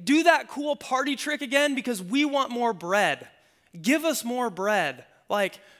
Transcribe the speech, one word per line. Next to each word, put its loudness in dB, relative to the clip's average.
do 4
that 4
cool -4
party -2
trick -6
again 0
because -4
we 0
want 0
more 0
bread. 0
Give 2
us 0
more -2
bread. -2
Like, -2